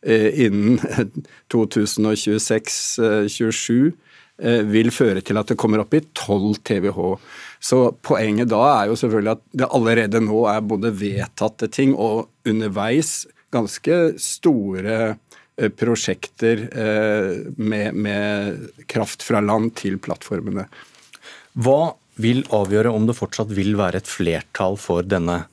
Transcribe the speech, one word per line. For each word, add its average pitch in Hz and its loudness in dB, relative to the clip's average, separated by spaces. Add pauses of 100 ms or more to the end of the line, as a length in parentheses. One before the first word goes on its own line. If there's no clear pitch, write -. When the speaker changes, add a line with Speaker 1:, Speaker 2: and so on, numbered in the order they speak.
Speaker 1:
eh, 110 4 (160)
innen 104 4 (340)
<laughs> - -14
to 117 2
tusen 107 0
og 107 2
tjueseks, - -2
eh, 107 2
tjuesju, 120 0 (460)
eh, 113 2
vil 110 4
føre 98 2
til 101 -2
at 107 -2
det 120 0
kommer 110 2
opp 151 0
i - 4 (140)
tolv 101 0
T 104 -2
V 95 -2
H. 90 -2 (420)
Så 127 2
poenget 110 0
da 107 4 (220)
er - 0
jo 113 0
selvfølgelig 110 0
at - -12
det 131 -2
allerede 113 2
nå 110 2
er 110 -2
både 107 -2
vedtatte 104 -4
ting 135 2
og 110 -2 (180)
underveis 110 0 (260)
ganske 151 0
store, 107 -2 (400)
eh, 110 0
prosjekter, 113 -2
eh, 107 -2
med, 107 -2
med 104 -4 (180)
kraft - -6
fra 104 2
land 110 0
til 98 -6
plattformene. 98 -8 (880)
Speaker 2:
Hva 143 2 (220)
vil 117 2 (100)
avgjøre 104 2
om 110 0
det 117 0
fortsatt 107 -6
vil 98 0
være 95 0
et - -14
flertall 87 -2
for 87 -2
denne 87 -2